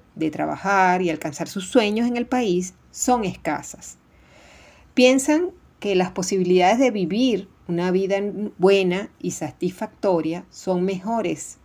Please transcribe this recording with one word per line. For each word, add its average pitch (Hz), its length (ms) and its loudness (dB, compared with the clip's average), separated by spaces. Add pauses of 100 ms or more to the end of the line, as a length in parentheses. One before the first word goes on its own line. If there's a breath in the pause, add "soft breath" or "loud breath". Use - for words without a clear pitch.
(160)
de 160 160 -4
trabajar 185 720 2
y 170 80 0
alcanzar 156 360 -8
sus 185 200 -10
sueños 220 400 2
en 240 100 -2
el 240 80 -2
país 190 480 -2 (160)
son 247 340 0
escasas. - 760 -8 (960 soft breath)
Piensan 269 560 4 (280)
que 202 140 -2
las 185 160 2
posibilidades 185 680 2
de 262 100 4
vivir 202 580 0 (200)
una 175 240 -2
vida 190 240 0 (420)
buena 190 600 2
y 175 120 -6
satisfactoria 175 1160 -4
son 180 340 -4
mejores 190 800 -4